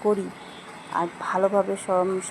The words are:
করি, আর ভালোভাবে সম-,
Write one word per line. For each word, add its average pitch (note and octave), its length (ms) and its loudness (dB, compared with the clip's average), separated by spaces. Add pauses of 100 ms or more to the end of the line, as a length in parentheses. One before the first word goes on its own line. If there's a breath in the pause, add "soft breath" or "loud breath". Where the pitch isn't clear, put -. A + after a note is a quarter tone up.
করি, G3+ 280 2 (600)
আর E3+ 140 0 (140)
ভালোভাবে G3 560 2 (100)
সম-, F#3 340 2 (100)